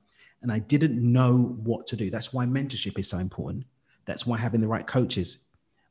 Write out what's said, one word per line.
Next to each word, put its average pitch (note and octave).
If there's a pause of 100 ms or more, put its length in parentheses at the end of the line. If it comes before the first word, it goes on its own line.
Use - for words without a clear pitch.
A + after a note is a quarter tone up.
(420)
And B2
I A2
didn't C#3
know B2
what A2+
to A2+
do. G2+
That's A2
why B2
mentorship B2+
is G2
so F2+
important. - (400)
That's -
why A#2
having A2
the G#2+
right A2
coaches. - (520)